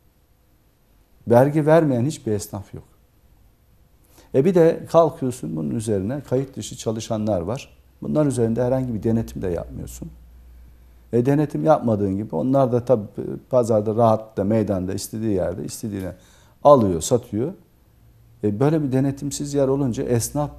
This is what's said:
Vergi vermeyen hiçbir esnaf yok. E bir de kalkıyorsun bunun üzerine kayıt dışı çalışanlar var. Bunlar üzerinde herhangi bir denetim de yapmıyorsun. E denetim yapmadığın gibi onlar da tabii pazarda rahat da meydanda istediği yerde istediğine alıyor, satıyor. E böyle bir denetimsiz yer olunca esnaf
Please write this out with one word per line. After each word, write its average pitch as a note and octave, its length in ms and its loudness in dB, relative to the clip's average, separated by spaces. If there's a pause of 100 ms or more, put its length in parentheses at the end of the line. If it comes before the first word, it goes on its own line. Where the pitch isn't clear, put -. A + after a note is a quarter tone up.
(1300)
Vergi C#3+ 380 4
vermeyen D3+ 380 4
hiçbir C#3+ 280 -4
esnaf G2+ 420 -8
yok. - 100 -16 (1500)
E C3+ 100 4
bir F#3 100 2
de E3 360 4
kalkıyorsun D#3 680 0
bunun D3+ 140 -4
üzerine A2 500 -2
kayıt C3+ 360 -4
dışı A#2 200 -12
çalışanlar A2 640 -2
var. G#2 360 -8 (260)
Bunlar D3 240 0
üzerinde A#2 380 0
herhangi B2+ 300 -2
bir G2 80 -6
denetim A2+ 400 -2
de F#2+ 60 -4
yapmıyorsun. - 640 -8 (1000)
E A#2+ 140 2
denetim D3 380 0
yapmadığın G#2+ 520 2
gibi G#2+ 180 -8
onlar C3 380 2
da A#2+ 120 0
tabii A2 220 2 (440)
pazarda A2 460 2
rahat A2 400 2
da G2 80 -2
meydanda G2 500 0
istediği A2 400 -6
yerde F2 300 -4
istediğine G2 480 -8 (520)
alıyor, G#2+ 360 6
satıyor. A#2+ 520 -2 (920)
E G#2 160 0
böyle D3+ 220 2
bir C3 100 -2
denetimsiz C#3 600 -2
yer C#3 140 2
olunca C3+ 360 -2
esnaf C3+ 540 -2